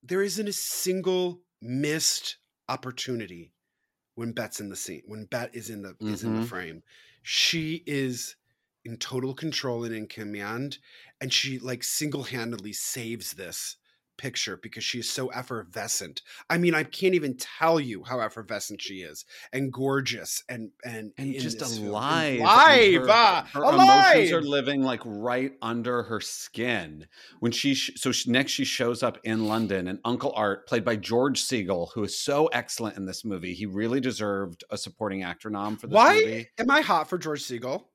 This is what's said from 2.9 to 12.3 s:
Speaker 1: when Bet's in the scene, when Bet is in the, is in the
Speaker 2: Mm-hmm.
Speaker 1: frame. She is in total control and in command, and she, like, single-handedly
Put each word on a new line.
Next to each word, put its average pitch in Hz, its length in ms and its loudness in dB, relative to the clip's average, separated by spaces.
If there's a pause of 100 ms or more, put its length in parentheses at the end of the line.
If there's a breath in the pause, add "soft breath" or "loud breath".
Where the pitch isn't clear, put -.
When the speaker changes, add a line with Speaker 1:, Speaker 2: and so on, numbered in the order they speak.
Speaker 1:
when 117 180 -6
Bet's 113 280 -8
in 104 80 -10
the 92 80 -12
scene, - 300 -12
when 107 180 -14
Bet 117 300 -6
is 113 160 -12
in 104 120 -12
the, 92 180 -16
is 104 220 -6
in 113 120 -2
the 113 60 0
Speaker 2:
Mm-hmm. 117 80 -4
Speaker 1:
frame. 87 340 -10 (400 soft breath)
She 165 640 -2
is 135 500 -4 (480)
in 117 140 -14
total 131 340 -6
control 131 520 -4
and 113 100 -6
in 110 120 -8
command, 107 680 -8 (420 soft breath)
and 131 140 -4
she, 131 260 -2
like, 123 240 -8
single-handedly 120 920 -6